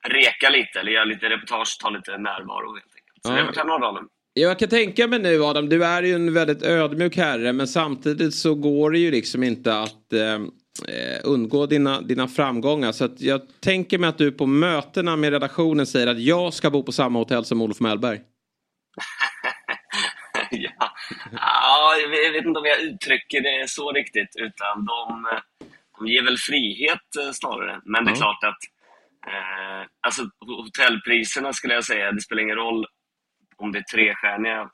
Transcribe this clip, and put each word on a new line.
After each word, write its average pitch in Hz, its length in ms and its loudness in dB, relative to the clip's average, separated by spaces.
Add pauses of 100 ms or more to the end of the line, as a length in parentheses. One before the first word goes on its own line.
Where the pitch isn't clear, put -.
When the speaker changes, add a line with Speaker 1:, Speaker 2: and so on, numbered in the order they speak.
(120)
Speaker 1:
reka 135 380 4
lite, 120 300 0
eller 104 120 -2
göra 110 120 4
lite 107 260 -2
reportage, 110 500 -4
ta 110 100 -2
lite 98 280 -10
närvaro 101 540 -8
helt - 240 -18
enkelt. - 260 -20
Så 117 60 -6
Speaker 2:
Ja. 123 60 0
Speaker 1:
vi 135 60 2
har 151 60 2
varit - 100 -6
här 123 80 -2
några 160 140 -2
dagar 104 240 -2
nu. - 60 -18 (240)
Speaker 2:
Ja, 160 160 4
jag 180 100 0
kan 214 100 0
tänka 220 380 2
mig 240 120 0
nu, 170 260 4
Adam, 147 240 0
du 165 160 4
är 175 180 2
ju 180 120 2
en 170 200 0
väldigt 151 280 2
ödmjuk 160 540 2
herre, 127 360 0
men 131 160 0
samtidigt 151 680 0
så 160 200 2
går 147 360 2
det 165 80 2
ju 170 120 4
liksom 123 320 0
inte 117 380 0
att, - 320 -8
eh, 110 200 2 (600)
eh, 62 300 -6
undgå 131 420 2
dina, 139 340 2
dina 127 280 -2
framgångar. 131 640 0
Så 135 120 -2
att - 160 -6
jag 135 200 0 (200)
tänker 185 380 0
mig 175 100 2
att 160 100 -4
du 147 140 4
på 139 140 0
mötena 160 720 2
med 151 160 2
redaktionen 147 540 2
säger 123 200 2
att 120 140 0
jag 165 340 2
ska - 160 2
bo 143 120 2
på 127 100 -6
samma 123 260 2
hotell 113 260 0
som 113 180 0
Olof 107 180 -2
Mellberg. 110 440 0
Speaker 1:
<laughs> - 60 -20 (2250)
Ja. - 400 -4 (400)
Ja, 135 680 4
jag 147 60 -2
vet, 151 160 2
jag 160 80 2
vet 156 120 -2
inte 160 160 0
om 147 60 -2
jag 147 140 4
uttrycker 143 600 -2
det 131 300 -2
så 147 220 -6
riktigt, 113 440 -4
utan 104 480 -6
de, 117 420 -8 (720)
de 107 80 -10
ger 123 160 2
väl 123 160 2
frihet, 135 800 -4
eh, 139 140 -6
snarare. 104 520 -8
Men 113 200 0
det 113 60 2
är 107 40 2
Speaker 2:
Ja. - 60 -4
Speaker 1:
klart 104 240 -2
att, 104 140 -2 (760)
eh, 95 540 -10 (140)
alltså, 120 220 -2
ho-, 113 400 -12
hotellpriserna 120 880 0
skulle 123 220 -2
jag 117 100 -2
säga, 101 280 -2
det 104 80 -4
spelar 110 220 -4
ingen 107 140 -2
roll 113 300 -2 (720)
om 104 160 -8
det 104 60 -4
är 101 40 -8
trestjärniga 107 920 -2